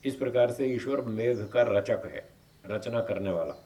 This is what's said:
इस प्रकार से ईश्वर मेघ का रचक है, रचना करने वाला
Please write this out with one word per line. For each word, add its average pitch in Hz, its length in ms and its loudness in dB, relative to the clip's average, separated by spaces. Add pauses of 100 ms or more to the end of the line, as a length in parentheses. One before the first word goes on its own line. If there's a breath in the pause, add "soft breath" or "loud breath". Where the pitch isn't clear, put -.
इस 135 100 -2
प्रकार 120 360 2
से 135 140 -2
ईश्वर 131 360 -2
मेघ 110 460 0
का 123 140 2
रचक 104 440 2
है, - 240 -12 (360)
रचना 104 360 -2
करने 98 300 -2
वाला 82 220 -2 (120)